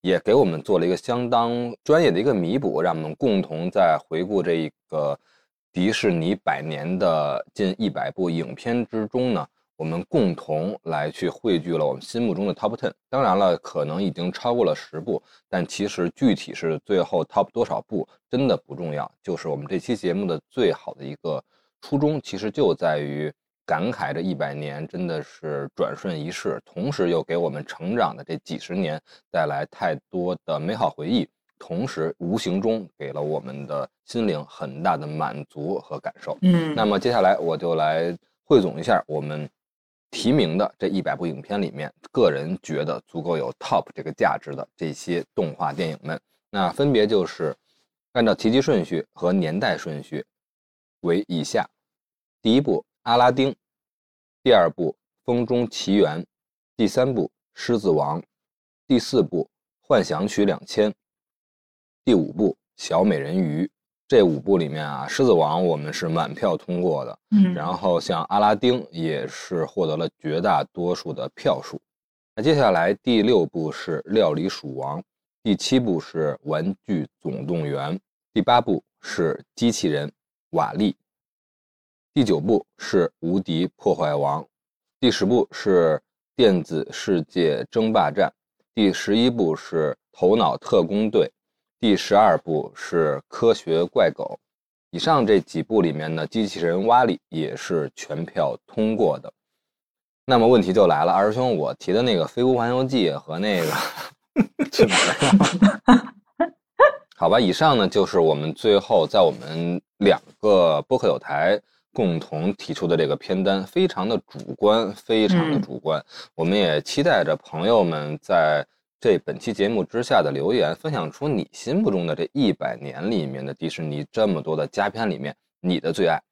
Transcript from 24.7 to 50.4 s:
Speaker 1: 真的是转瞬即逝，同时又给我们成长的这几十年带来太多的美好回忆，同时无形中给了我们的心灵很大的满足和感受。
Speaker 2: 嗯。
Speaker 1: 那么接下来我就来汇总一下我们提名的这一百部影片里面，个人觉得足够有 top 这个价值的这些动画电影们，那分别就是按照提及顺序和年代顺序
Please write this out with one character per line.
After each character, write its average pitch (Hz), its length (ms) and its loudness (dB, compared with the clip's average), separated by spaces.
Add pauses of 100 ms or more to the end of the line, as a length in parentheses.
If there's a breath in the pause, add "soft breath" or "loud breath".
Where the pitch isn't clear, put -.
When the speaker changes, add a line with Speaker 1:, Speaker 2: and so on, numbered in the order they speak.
Speaker 1:
真 - 180 -8
的 160 160 -6
是 143 520 -10
转 - 200 -4
瞬 - 220 -8
即 76 140 -8
逝， 67 340 -6
同 110 280 -6
时 87 180 -2
又 78 120 0
给 82 140 -6
我 85 140 -2
们 73 160 -10
成 92 280 -8
长 92 220 -2
的 - 80 -18
这 82 140 -8
几 - 200 -12
十 - 160 -12
年 78 260 -4 (300 soft breath)
带 80 160 0
来 71 240 -6
太 85 240 -4 (160)
多 90 240 -4 (120)
的 78 120 -4
美 85 160 -6
好 107 140 -2
回 76 180 -8
忆， 220 220 -2 (300)
同 - 280 -6
时 80 320 -6
无 90 200 -4
形 95 240 -2
中 110 260 -2 (100)
给 69 140 -10
了 73 80 -8
我 76 180 -4
们 67 280 -12
的 71 200 -8 (200)
心 113 200 -4
灵 76 220 -2
很 69 340 -12
大 90 140 0
的 73 100 -8
满 78 440 -8
足 - 280 -6
和 - 200 -12
感 - 200 -12
受。 - 220 -10
Speaker 2:
嗯。 170 340 2
Speaker 1:
那 110 120 0
么 101 120 2
接 120 140 0
下 113 80 2
来 92 180 4
我 82 160 -2
就 85 200 -4
来 80 420 -2 (280)
汇 139 160 6
总 80 200 -4
一 - 20 -8
下 95 240 2
我 76 140 -6
们 76 280 -8 (600)
提 117 220 0
名 92 260 2
的 - 200 -2
这 101 100 -2
一 95 120 -2
百 71 140 -2
部 85 120 -6
影 73 140 -6
片 101 220 -6
里 82 80 -4
面， - 200 -10 (200)
个 107 200 4
人 76 320 -6
觉 76 220 -6
得 78 220 -6
足 82 160 -10
够 82 160 -2
有 64 120 -4 (100)
top - 240 -2 (100)
这 78 80 -14
个 76 100 -10
价 90 240 0
值 73 180 -12
的 - 220 -12
这 78 160 -8
些 87 320 -6 (100)
动 82 200 -4
画 76 180 -4
电 80 160 -4
影 76 140 -8
们， 78 180 -10 (300)
那 95 200 -2
分 143 220 0
别 107 140 4
就 104 180 2
是 80 320 -6 (560)
按 120 140 2
照 101 80 4
提 - 160 0
及 131 100 4
顺 120 240 2
序 80 300 -4
和 87 180 0
年 87 260 0
代 95 200 -2
顺 - 240 -10
序 - 200 -10 (800)